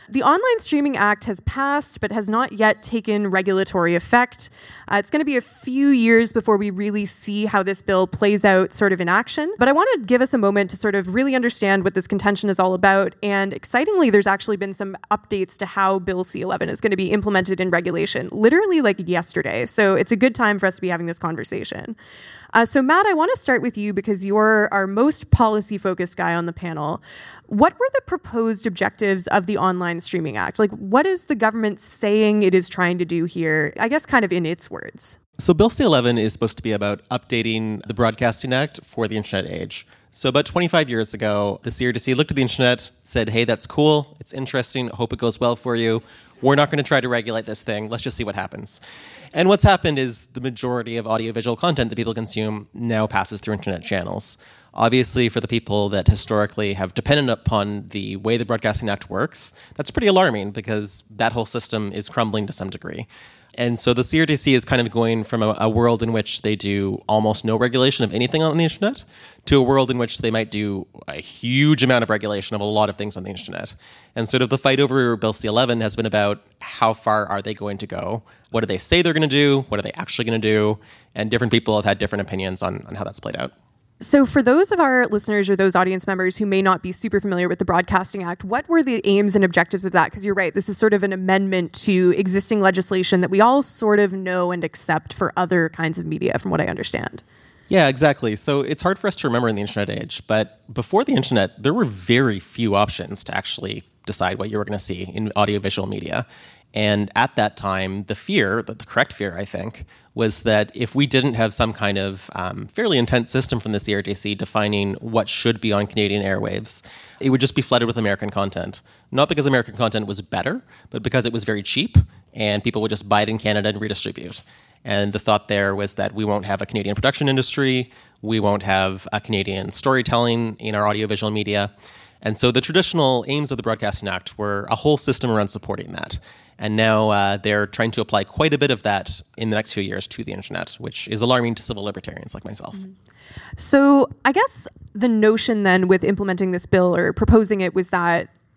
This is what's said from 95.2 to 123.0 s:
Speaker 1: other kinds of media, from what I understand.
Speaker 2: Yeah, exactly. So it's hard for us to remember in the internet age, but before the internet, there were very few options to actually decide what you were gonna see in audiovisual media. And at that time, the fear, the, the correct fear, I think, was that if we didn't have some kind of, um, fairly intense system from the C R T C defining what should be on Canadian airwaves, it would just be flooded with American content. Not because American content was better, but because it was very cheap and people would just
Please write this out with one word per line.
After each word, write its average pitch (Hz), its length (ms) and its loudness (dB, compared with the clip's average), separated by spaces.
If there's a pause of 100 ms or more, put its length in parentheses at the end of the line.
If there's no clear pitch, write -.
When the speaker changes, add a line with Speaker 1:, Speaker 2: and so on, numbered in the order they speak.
Speaker 1:
other 175 340 2
kinds 165 280 -4
of 165 80 -8
media, - 320 -2
from 190 140 -4
what - 80 0
I - 60 0
understand. - 580 -6 (420)
Speaker 2:
Yeah, 170 220 6
exactly. 131 480 2
So 143 240 0
it's 139 220 -4
hard 190 180 0
for 208 80 -2
us 185 80 -6
to - 100 -6
remember 120 220 2
in 107 80 0
the 101 60 -4
internet 104 280 -4
age, - 380 -8
but 110 320 0 (120)
before 127 300 0
the 285 120 0
internet, 113 460 0
there 139 140 0
were 226 100 2
very 110 540 2
few 104 380 -2
options 101 480 -2
to - 120 -6
actually 104 460 -8 (240)
decide 95 320 -2
what 104 100 -6
you 107 100 -4
were 104 60 -2
gonna 101 140 -4
see 92 340 -8
in 107 240 -4
audiovisual 101 520 0
media. 101 360 -6 (480)
And 104 440 0
at 123 180 2
that 107 220 0
time, 95 480 -4
the 104 100 -6
fear, 113 480 -2
the, - 120 -10
the - 100 -18
correct - 280 -2
fear, 95 240 -8
I 98 80 -8
think, 98 420 -10 (280)
was 113 280 -2
that 107 320 2
if - 200 -6
we 143 120 4
didn't 131 280 2
have 113 200 0
some 113 180 0
kind 101 240 -2
of, 98 380 -6
um, 98 320 -8
fairly 196 320 0
intense 120 320 0
system 127 300 -2
from 110 120 -6
the 101 80 -2
C 104 140 -2
R 101 80 -2
T 98 100 -6
C 104 220 -4
defining 101 600 -2
what 113 340 -2
should 113 320 -2
be 107 120 0
on 101 140 2
Canadian 101 360 0
airwaves, 101 600 -4 (380)
it 135 100 0
would 127 100 4
just 135 140 0
be 139 80 0
flooded 120 240 2
with 113 100 -4
American 104 320 -2
content. 98 540 -6 (280)
Not 139 180 2
because 147 180 0
American 120 300 0
content 110 300 0
was 101 140 -8
better, 120 400 -4 (300)
but 120 120 -8
because 123 220 0
it 117 80 -2
was 113 120 -4
very 104 180 -2
cheap - 340 0 (380)
and 104 280 0
people 110 200 -2
would 110 80 0
just 101 180 -8